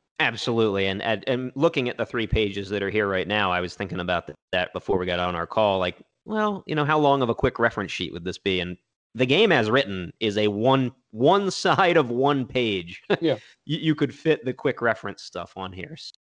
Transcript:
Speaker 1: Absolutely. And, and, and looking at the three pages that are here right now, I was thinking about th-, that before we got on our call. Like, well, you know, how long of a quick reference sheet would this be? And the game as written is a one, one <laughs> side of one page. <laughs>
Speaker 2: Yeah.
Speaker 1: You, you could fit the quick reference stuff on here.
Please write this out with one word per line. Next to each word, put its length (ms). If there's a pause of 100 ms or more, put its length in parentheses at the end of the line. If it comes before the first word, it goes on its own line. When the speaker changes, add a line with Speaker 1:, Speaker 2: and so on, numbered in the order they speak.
(200)
Speaker 1:
Absolutely. 680
And, 140
and, 260
and 280
looking 340
at 80
the 80
three 220
pages 420
that 120
are 80
here 180
right 200
now, 240
I 80
was 160
thinking 240
about 280
th-, 100 (160)
that 180
before 260
we 80
got 140
on 160
our 120
call. 320
Like, 220 (220)
well, 440
you 80
know, 100
how 140
long 220
of 80
a 60
quick 240
reference 320
sheet 220
would 100
this 140
be? 240
And 160 (380)
the 100
game 260
as 200
written 480
is 180
a 120
one, 420 (200)
one 400
<laughs> 140
side 320
of 140
one 340
page. 640
<laughs> 120
Speaker 2:
Yeah. 160 (280)
Speaker 1:
You, 140
you 160
could 180
fit 320
the 80
quick 280
reference 420
stuff 320
on 180
here. 240 (260)